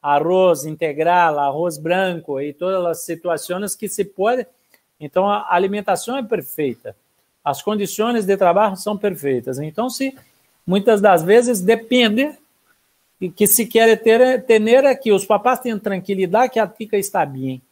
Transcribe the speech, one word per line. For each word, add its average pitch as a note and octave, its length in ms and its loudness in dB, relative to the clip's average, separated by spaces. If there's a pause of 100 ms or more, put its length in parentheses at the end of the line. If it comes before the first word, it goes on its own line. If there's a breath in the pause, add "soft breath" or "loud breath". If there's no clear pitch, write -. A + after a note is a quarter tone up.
arroz D#3 600 2
integral, D#3 720 0
arroz D3 400 -2
branco E3 600 -4
e C#3+ 140 -8
todas F3+ 320 -4
as E3 220 -4
situações F3 680 -6
que G#3 140 -10
se G3 160 -4
pode. A3 420 -2 (540)
Então, F3+ 260 -2
a G3+ 220 -2
alimentação G3 720 -2
é C4 40 -6
perfeita. D3 720 -6 (480)
As C#3 200 -6
condições G#3+ 640 -2
de G3 100 2
trabalho F#3+ 400 2
são G#3 220 -6
perfeitas. C3+ 600 -4
Então, D#3 300 -6
se, C4+ 260 -6 (520 soft breath)
muitas G3+ 340 2
das F#3 220 6
vezes, A3 400 2
depende A#3 760 0 (840)
e F3+ 120 -6
que G#3 160 2
se A3 180 0
quer A3+ 380 4
ter, B3+ 420 4
ter A3 180 4 (220)
é C4+ 100 4
que A#3+ 160 -4
os F#3+ 140 2
papás A#3 360 0
tenham A3+ 180 -6
tranquilidade G3 720 -2
que - 80 0
a G#3 60 0
tica G#3 320 -6
está F#3+ 260 -2
bem. C3 480 -8